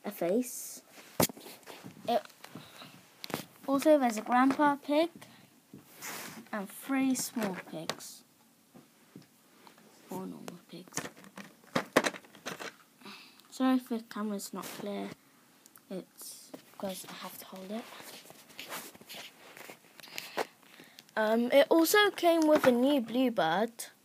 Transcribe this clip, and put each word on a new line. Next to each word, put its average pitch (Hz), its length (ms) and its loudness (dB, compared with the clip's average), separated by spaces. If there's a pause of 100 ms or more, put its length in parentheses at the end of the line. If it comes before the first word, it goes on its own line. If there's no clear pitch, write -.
a 202 40 -6
face. - 680 -4 (1300)
It, 233 140 2 (1400)
also, 285 320 6
there's 240 180 2
a 214 60 -4
grandpa 269 540 4
pig 302 340 0 (1400)
and 202 180 -8
three 269 460 0
small 208 420 -4 (140)
pigs. - 520 -10 (1900)
Four 185 120 -10
normal 175 380 -12 (120)
pigs. 175 280 -10 (2500)
Sorry 262 260 2
if 247 140 -2
the 226 200 -4
camera's 208 440 -6
not 185 100 -8 (160)
clear. 202 300 -8 (800)
It's - 600 -14 (220)
because 190 360 -10
I 185 40 -16 (100)
have 185 160 -14
to - 60 -16
hold 190 260 -16
it. 226 140 -8 (3250)
Um, 226 360 4
it 277 160 8
also 349 420 6
came 330 380 4
with 302 180 6
a 254 60 8
new 254 300 4
bluebird 220 920 0 (120)